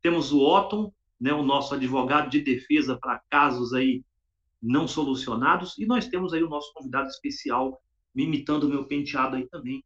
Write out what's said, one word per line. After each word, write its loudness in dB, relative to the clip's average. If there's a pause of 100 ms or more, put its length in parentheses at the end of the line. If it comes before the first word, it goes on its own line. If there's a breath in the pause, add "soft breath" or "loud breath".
Temos 2
o 6
Otton, 4 (260)
né, 0
o 0
nosso 0
advogado 0
de 2
defesa 0
para -6
casos 2
aí 0 (560)
não 2
solucionados, 0
e -4
nós 0
temos -2
aí 2
o 0
nosso -8
convidado -4
especial, -4 (340)
me 0
imitando 0
o 4
meu -2
penteado -2
aí -4
também -10